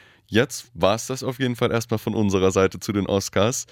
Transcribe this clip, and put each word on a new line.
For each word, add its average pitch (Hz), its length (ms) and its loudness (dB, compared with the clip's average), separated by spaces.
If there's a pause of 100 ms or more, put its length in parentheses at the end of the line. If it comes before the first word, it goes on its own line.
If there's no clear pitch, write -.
(260)
Jetzt - 460 -2
war's 95 340 0
das 131 160 -6
auf 127 160 -6
jeden 123 160 0
Fall 117 160 0
erstmal 113 280 -2
von 107 160 -4
unserer 95 360 4
Seite 95 300 2
zu - 120 -6
den 98 140 0
Oscars. 101 640 0